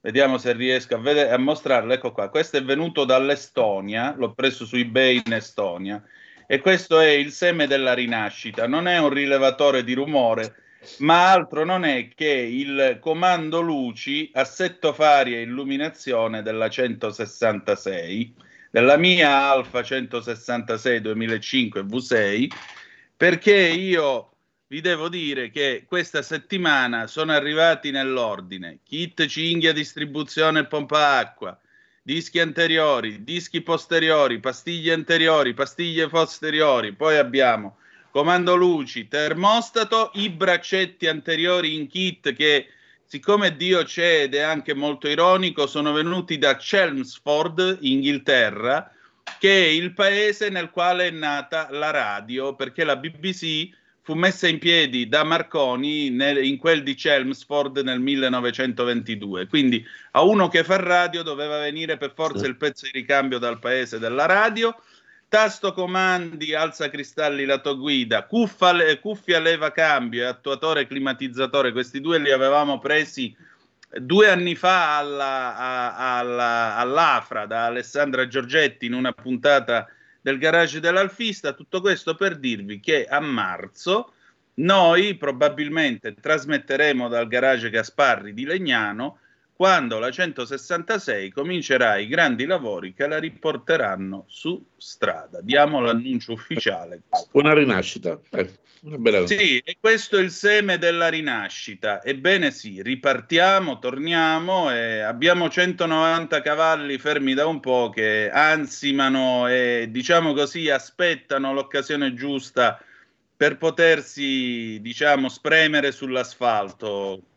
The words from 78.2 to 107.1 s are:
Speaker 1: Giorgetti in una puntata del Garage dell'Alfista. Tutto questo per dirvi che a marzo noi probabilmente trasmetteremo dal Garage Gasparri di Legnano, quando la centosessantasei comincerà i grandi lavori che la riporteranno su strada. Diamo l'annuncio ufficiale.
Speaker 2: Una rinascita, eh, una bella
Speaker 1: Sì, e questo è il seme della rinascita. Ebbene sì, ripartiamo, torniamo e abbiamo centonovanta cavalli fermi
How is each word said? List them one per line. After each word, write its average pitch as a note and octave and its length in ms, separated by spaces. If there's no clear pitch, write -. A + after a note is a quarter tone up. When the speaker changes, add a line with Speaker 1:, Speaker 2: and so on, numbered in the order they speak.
Speaker 1:
Giorgetti B2+ 600
in A#2+ 80
una B2+ 180
puntata B2+ 720
del C3+ 160
Garage D#3+ 420
dell'Alfista. F#3+ 720
Tutto F3+ 300
questo F3 320
per F3+ 240
dirvi G#2 420
che D3 240
a C#3+ 160
marzo A#2 920
noi F3+ 600
probabilmente C#3+ 1000
trasmetteremo C#3+ 920
dal A#2 200
Garage B2 400
Gasparri A2 640
di A#2 120
Legnano, C3 720
quando D#3 400
la A#2+ 140
centosessantasei C#3 1200
comincerà C#3 640
i G#2 100
grandi C3 380
lavori G#2+ 500
che C#3+ 140
la D#3 100
riporteranno A2+ 1120
su - 360
strada. E2+ 640
Diamo C#3+ 400
l'annuncio A#2 520
ufficiale. F#2 680
Speaker 2:
Una D3 220
rinascita, G2+ 640
eh, F#2+ 220
una D3+ 160
bella G#2 280
Speaker 1:
Sì, F#3 320
e E3 220
questo A3 360
è G3 40
il F#3 100
seme G3+ 480
della E3+ 300
rinascita. A2 960
Ebbene C#3 480
sì, G2 300
ripartiamo, C#3+ 1000
torniamo D#3+ 920
e A#2 280
abbiamo D#3 480
centonovanta E3 920
cavalli D3+ 560
fermi C3+ 380